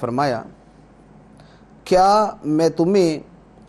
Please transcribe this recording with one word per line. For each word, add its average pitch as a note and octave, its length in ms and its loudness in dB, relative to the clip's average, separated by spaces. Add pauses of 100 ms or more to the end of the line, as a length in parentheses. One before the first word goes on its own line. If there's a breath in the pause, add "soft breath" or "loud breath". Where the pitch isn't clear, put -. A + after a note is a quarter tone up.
فرمایا، B2 420 -4 (1400 loud breath)
"کیا G3 420 2 (180)
میں D#3 240 0
تمہیں E3 500 0 (500)